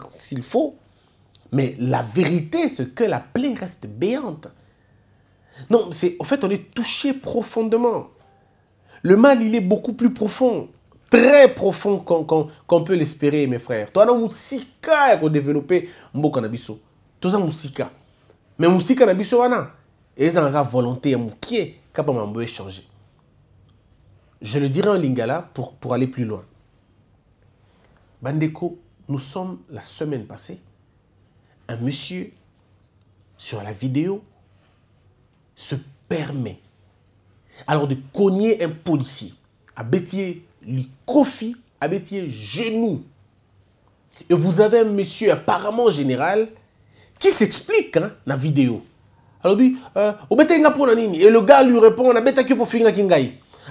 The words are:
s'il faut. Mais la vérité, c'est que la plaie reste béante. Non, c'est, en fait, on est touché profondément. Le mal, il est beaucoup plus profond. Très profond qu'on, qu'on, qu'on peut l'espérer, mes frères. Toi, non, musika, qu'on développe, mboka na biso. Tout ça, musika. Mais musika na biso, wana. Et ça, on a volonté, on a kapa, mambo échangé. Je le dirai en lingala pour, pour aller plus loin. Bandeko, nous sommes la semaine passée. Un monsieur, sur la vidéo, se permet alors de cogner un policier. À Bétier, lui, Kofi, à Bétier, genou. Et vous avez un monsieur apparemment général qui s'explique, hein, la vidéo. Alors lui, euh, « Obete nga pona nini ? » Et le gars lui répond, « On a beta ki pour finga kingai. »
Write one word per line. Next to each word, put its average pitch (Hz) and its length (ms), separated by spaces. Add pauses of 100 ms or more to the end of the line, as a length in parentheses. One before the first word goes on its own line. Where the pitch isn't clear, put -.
(100)
s'il - 320
faut. 269 320 (760)
Mais 135 260
la 123 240
vérité, 170 680
c'est - 260
que 240 100
la 147 160
plaie 254 340
reste - 320
béante. 170 640 (1200)
Non, 214 220
c'est, 175 260
en 156 60
fait, 277 200
on 190 60
est 196 240
touché 262 400
profondément. 226 960 (920)
Le 185 140
mal, 254 240
il 220 140
est 226 60
beaucoup 202 340
plus 233 180
profond. 214 560 (400)
Très 247 460
profond 190 440
qu'on, 170 240
qu'on, 156 260 (200)
qu'on 165 160
peut 190 100
l'espérer, 147 540
mes 123 100
frères. 110 340
Toi, 208 140
non, 240 120
musika, 269 1000
qu'on 156 120
développe, 147 460 (400)
mboka 143 260
na 110 80
biso. 110 320 (380)
Tout 180 120
ça, 202 80
musika. 147 520 (680)
Mais 165 120
musika 185 360
na 190 100
biso, 208 260
wana. 240 320 (440)
Et 151 140
ça, 165 180
on 135 60
a 151 80
volonté, 127 540
on 117 120
a - 280 (360)
kapa, 143 200
mambo 107 280
échangé. 98 460 (1500)
Je 113 200
le 143 80
dirai 160 200
en 208 60
lingala 139 580
pour, - 220
pour 123 200
aller 127 120
plus 131 180
loin. 104 200 (1800)
Bandeko, 156 560 (300)
nous 139 100
sommes 185 400 (100)
la - 140
semaine 139 440
passée. 95 340 (1080)
Un 113 100
monsieur, 180 540 (1040)
sur - 280
la 107 80
vidéo, 139 500 (1300)
se - 180 (340)
permet 139 520 (1080)
alors 147 220
de 135 80 (180)
cogner 202 480
un 160 80
policier. 147 640 (420)
À 120 60
Bétier, 180 640 (200)
lui, 127 220 (160)
Kofi, 247 500 (240)
à 147 100
Bétier, 185 420
genou. 185 720 (1300)
Et 175 60
vous 175 280
avez 220 180
un 226 40
monsieur 202 480
apparemment 214 580
général 151 580 (680)
qui 381 120
s'explique, - 680
hein, 196 140 (120)
la 135 120
vidéo. 135 460 (600)
Alors 185 140
lui, 254 200 (200)
euh, « 208 160 (180)
Obete 311 280
nga 302 120
pona 269 240
nini ? » 208 280
Et 208 80
le 226 120
gars 269 200
lui 247 160
répond, « 226 320
On 240 60
a 226 60
beta 262 220
ki 262 100
pour 233 140
finga 226 240
kingai. » 170 460 (320)